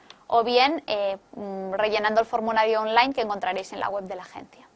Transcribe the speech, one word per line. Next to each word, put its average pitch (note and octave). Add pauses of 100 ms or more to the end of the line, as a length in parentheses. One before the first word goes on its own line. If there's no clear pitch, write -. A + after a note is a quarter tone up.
(260)
o A#3
bien, B3+
eh, G3+ (160)
mm, F#3+
rellenando G#3+
el A#3
formulario A3
online A3+
que B3+
encontraréis F#3+
en G3+
la G3+
web G3
de F#3+
la F3+
agencia. -